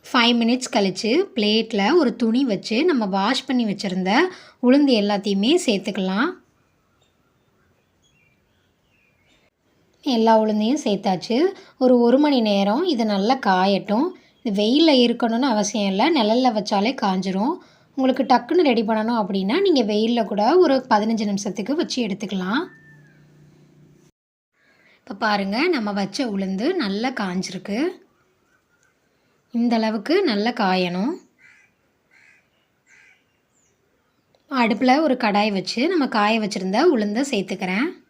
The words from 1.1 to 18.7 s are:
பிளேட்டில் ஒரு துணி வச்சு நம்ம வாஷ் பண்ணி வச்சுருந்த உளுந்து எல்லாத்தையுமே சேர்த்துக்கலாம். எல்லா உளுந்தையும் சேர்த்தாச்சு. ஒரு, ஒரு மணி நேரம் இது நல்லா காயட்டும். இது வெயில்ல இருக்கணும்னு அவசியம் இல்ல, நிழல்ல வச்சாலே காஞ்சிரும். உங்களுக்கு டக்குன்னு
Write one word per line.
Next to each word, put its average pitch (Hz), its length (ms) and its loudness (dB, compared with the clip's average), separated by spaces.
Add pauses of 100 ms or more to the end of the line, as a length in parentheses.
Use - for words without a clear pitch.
பிளேட்டில் 220 640 0
ஒரு 240 100 2 (100)
துணி 233 200 0 (100)
வச்சு 202 260 -4 (120)
நம்ம 247 160 0 (100)
வாஷ் 202 320 -2
பண்ணி 247 240 0
வச்சுருந்த 185 400 -4 (560)
உளுந்து 277 340 6
எல்லாத்தையுமே 202 500 0 (140)
சேர்த்துக்கலாம். 202 640 -2 (4000)
எல்லா 226 260 6
உளுந்தையும் 214 420 0
சேர்த்தாச்சு. 196 540 -2 (460)
ஒரு, 254 120 6 (100)
ஒரு 254 180 6
மணி 277 140 2 (100)
நேரம் 202 440 0
இது 226 200 0
நல்லா 202 240 2 (120)
காயட்டும். 196 580 2 (340)
இது 214 200 -4
வெயில்ல 285 340 4 (120)
இருக்கணும்னு 233 480 0
அவசியம் 208 380 -2
இல்ல, 208 140 2 (120)
நிழல்ல 233 420 2
வச்சாலே 208 420 -2
காஞ்சிரும். 190 500 -2 (440)
உங்களுக்கு 262 360 -2
டக்குன்னு 294 380 2